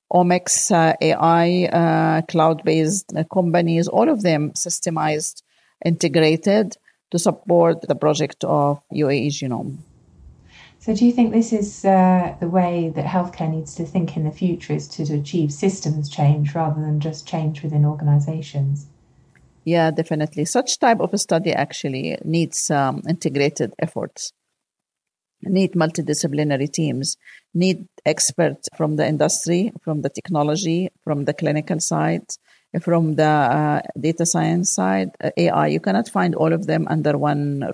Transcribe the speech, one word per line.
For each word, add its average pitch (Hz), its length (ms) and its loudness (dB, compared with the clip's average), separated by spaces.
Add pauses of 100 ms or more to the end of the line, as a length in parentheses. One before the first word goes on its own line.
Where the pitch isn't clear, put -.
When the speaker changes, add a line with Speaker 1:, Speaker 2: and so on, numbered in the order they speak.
(120)
Speaker 1:
omics, 180 600 2
uh, 165 280 4
A 160 140 4
I, 170 520 4
uh, 160 560 2
cloud-based, 160 920 0
uh, 165 60 0 (100)
companies, 170 540 2
all 233 220 2
of 247 140 0
them 151 280 2
systemized, 156 920 -4 (420)
integrated 165 920 2 (360)
to 175 60 0
support 170 640 2
the - 120 0
project 147 500 -2
of 143 360 0 (100)
U 147 180 0
A 139 60 2
E 139 160 0
Genome. 131 480 -6 (1040)
Speaker 2:
So 220 120 -2
do 233 140 4
you 240 60 6
think 240 200 2
this 226 200 2
is, 202 320 -2
uh, 185 560 4
the 170 80 -2
way 175 480 0
that 143 80 -4
healthcare 175 460 -4
needs 160 260 -6
to 170 80 -4
think 160 320 -4
in 156 80 -2
the 151 80 -2
future, - 400 -4
is 147 160 -4
to - 140 -8 (120)
achieve 147 380 -2
systems 156 580 -2
change 147 460 2
rather 156 240 -2
than 151 180 -2
just 156 300 -6
change 156 340 -4
within 147 220 0
organizations? 147 1000 0 (800)
Speaker 1:
Yeah, 165 260 2
definitely. 156 560 -2
Such - 320 -2
type 233 220 2
of - 120 -2
a 196 60 0
study 165 340 0
actually 139 720 -4
needs, 160 460 -2
um, 139 360 0
integrated 143 720 -2
efforts, - 540 -8 (1120)
need 185 300 0
multidisciplinary 147 1000 -2
teams, 143 460 -4 (340)
need 175 340 0 (200)
experts 151 680 -2
from 156 200 -2
the 147 100 0
industry, 165 640 0 (100)
from 151 180 -4
the 143 80 -2
technology, 165 800 -2 (140)
from 143 240 -4
the 147 80 0
clinical 151 460 -2
side, 160 440 -2 (560)
from 165 360 0
the, 156 80 4
uh, 147 560 2 (200)
data 160 240 0
science 165 480 0
side, - 380 0 (120)
uh, - 140 -2
A 170 140 2
I. - 160 2
You 156 140 0
cannot 202 280 -2
find 185 260 0
all 160 200 2
of 170 120 -2
them 160 220 0
under 147 300 0
one 143 560 -2